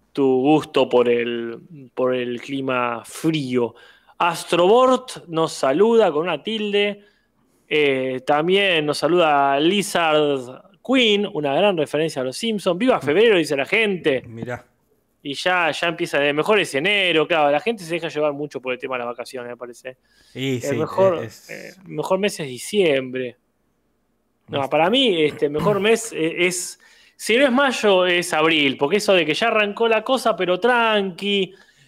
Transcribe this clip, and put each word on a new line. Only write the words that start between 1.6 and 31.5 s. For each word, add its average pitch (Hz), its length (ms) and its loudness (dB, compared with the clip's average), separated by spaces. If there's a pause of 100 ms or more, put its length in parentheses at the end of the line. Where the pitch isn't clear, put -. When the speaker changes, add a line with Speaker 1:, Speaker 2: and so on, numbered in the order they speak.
Speaker 1:
por 127 200 0
el 123 260 -6
clima 123 640 -4
frío. 127 720 -2 (440)
Astrobort 180 1080 2
nos 160 240 -2
saluda 196 580 4
con 151 120 0
una 165 200 -4
tilde. 208 640 -4 (640)
Eh, 131 580 0
también 170 580 2
nos 147 140 -2
saluda 147 600 2
Lizard 151 1000 0 (220)
Queen, 214 480 2
una 143 220 -2
gran 185 220 2
referencia 147 440 -2
a 127 40 -4
los 127 120 -8
Simpsons. 196 400 -2
"Viva 214 240 2
febrero", 185 380 4
dice 147 180 0
la 139 80 -2
gente. 165 600 0
Speaker 2:
Mirá. 117 400 -10 (560)
Speaker 1:
Y 143 120 -10
ya, 175 360 0
ya 156 160 -4
empieza 165 320 -2
de 143 140 2
mejor 156 260 2
es 160 160 -2
enero, 170 540 2
claro, 156 240 2
la 147 80 0
gente 220 240 -6
se 165 100 -6
deja 165 140 -6
llevar 151 240 -2
mucho 143 280 -10
por 127 120 -6
el 123 80 -6
tema 131 160 -6
de 120 80 -6
las - 20 -6
vacaciones, 120 440 -10
me 120 60 -14
parece. 123 400 -16 (360)
Speaker 2:
Sí, 131 240 -4
Speaker 1:
El 131 140 -6
Speaker 2:
sí, 139 60 -2
Speaker 1:
mejor, 160 460 0
Speaker 2:
es - 260 -16
Speaker 1:
eh, - 260 -18 (120)
mejor 160 320 -2
mes 196 220 -2
es 147 80 -8
diciembre. 131 880 -2 (1120)
No, 143 160 -4
Speaker 2:
Es 131 40 -6
Speaker 1:
para 160 220 2
mí, 226 320 2
este, 147 260 0
mejor 165 300 0
mes, 220 340 0
eh, 160 220 -4 (120)
es, - 320 -6 (380)
si 214 220 -2
no 285 60 4
es 254 80 2
mayo, 226 520 2
es 175 300 0
abril, 156 420 2
porque 147 200 0
eso 202 180 2
de 170 100 4
que 151 80 0
ya 220 140 -2
arrancó 214 400 0
la 220 160 2
cosa, 233 340 0
pero 180 220 0
tranqui, 202 960 0 (340)